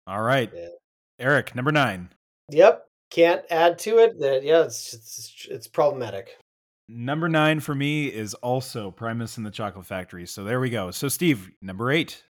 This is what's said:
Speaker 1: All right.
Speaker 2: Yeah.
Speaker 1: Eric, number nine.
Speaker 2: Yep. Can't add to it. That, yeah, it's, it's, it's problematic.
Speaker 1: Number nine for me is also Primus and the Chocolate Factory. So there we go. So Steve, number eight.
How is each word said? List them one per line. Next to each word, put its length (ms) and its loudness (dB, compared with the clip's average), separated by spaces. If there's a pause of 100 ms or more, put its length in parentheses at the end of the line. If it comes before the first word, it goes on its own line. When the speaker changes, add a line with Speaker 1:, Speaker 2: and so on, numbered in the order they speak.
Speaker 1:
All 160 -4
right. 320 2
Speaker 2:
Yeah. 140 -14 (500)
Speaker 1:
Eric, 360 0
number 160 -2
nine. 380 0 (420)
Speaker 2:
Yep. 360 6 (240)
Can't 400 4
add 300 4
to 180 2
it. 220 6
That, 220 2
yeah, 200 6
it's, 320 -8
it's, 560 -18
it's 160 -12
problematic. 720 -2 (500)
Speaker 1:
Number 400 -4
nine 320 2
for 140 -6
me 320 -2
is 280 -6
also 560 -4
Primus 460 -8
and 80 -10
the 60 -10
Chocolate 360 -10
Factory. 400 -10
So 180 -14
there 160 -2
we 100 -2
go. 200 -4
So 180 -6
Steve, 420 0 (100)
number 300 -6
eight. 320 -2 (100)